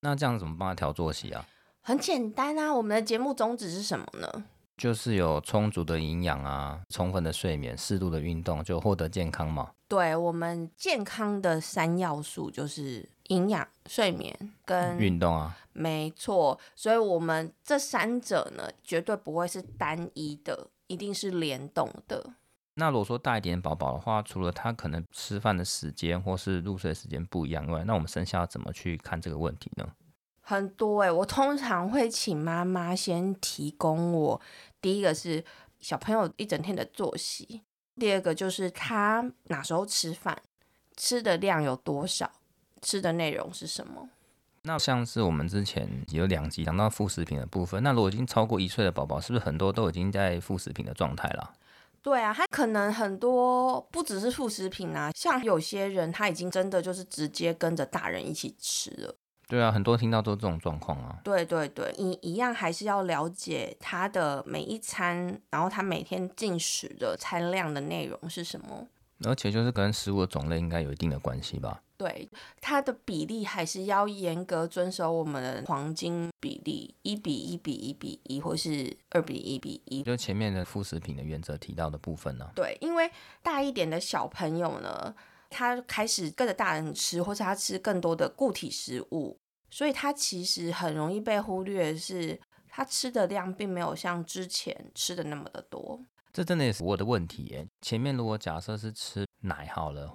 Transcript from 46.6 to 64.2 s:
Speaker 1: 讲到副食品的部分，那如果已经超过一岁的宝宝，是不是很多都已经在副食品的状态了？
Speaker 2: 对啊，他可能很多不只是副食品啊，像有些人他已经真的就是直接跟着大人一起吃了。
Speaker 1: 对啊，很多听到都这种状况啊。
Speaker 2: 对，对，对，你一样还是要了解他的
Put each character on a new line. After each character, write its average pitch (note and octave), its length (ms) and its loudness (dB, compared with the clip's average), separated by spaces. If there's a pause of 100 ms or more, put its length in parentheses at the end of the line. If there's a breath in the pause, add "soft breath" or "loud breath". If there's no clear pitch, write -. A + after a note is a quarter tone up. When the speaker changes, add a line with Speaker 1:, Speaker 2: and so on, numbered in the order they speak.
Speaker 1:
讲 D#2+ 100 2
到 G#2+ 140 6
副 G#2 180 0
食 E2+ 160 -2
品 D2+ 160 -2
的 B1+ 60 -4
部 F2+ 200 0
分， F#2+ 160 -2
那 C#3 120 4
如 A#2 80 6
果 F#2+ 80 6
已 F#2+ 40 0
经 B2 140 0
超 A2 180 4
过 A2 140 2
一 F#2+ 80 2
岁 A2 160 0
的 F#2 80 6
宝 C#2+ 140 0
宝， D2 160 0
是 - 100 -4
不 A#2+ 80 4
是 - 60 -4
很 D#2+ 120 0
多 F#2+ 140 4
都 G#2+ 160 4
已 F2 60 2
经 F2+ 180 0
在 F#2 300 2
副 F#2+ 160 -2
食 - 160 -6
品 - 120 -6
的 - 80 -6
状 C#2+ 220 0
态 - 140 -2
了？ - 240 -6 (480 soft breath)
Speaker 2:
对 C4+ 200 4
啊， G#3+ 120 2
他 D4 140 4
可 C#4+ 180 2
能 G#3+ 280 4
很 G#3 240 0
多 B3+ 600 4 (100)
不 E4 140 -2
只 G3+ 160 -2
是 A3 100 2
副 B3 200 0
食 F#3+ 180 -4
品 F3+ 260 -4
啊， D3+ 220 -2
像 C#4 260 2
有 G#3+ 160 4
些 G3 300 0
人 F3+ 240 0
他 G3+ 160 2
已 F#3 60 2
经 F3 180 -4
真 F#3+ 180 2
的 F#3 120 2
就 F3+ 120 -2
是 F#3 120 -6
直 D3+ 240 -2
接 E3+ 240 0
跟 E3 200 2
着 D3+ 120 0
大 - 240 -2
人 E2+ 180 -4
一 D#3 60 -4
起 - 260 -6
吃 - 380 -4
了。 - 180 -8 (300)
Speaker 1:
对 B2 160 2
啊， A#2 100 8
很 G#2+ 120 4
多 A#2 120 6
听 A2+ 140 4
到 A2+ 120 6
都 G#2 140 2
这 G2+ 60 -4
种 F2+ 160 2
状 D#2+ 220 -2
况 D2+ 240 -4
啊。 - 200 -10
Speaker 2:
对， F#3+ 220 2
对， D#3+ 220 0
对， - 320 -4
你 F#3 220 0
一 E3+ 140 -4
样 B3 200 2
还 E3+ 160 0
是 F#3 140 -4
要 G3+ 180 2
了 D#3+ 260 2
解 D3+ 500 -6
他 F#3 280 -2
的 D#3 400 2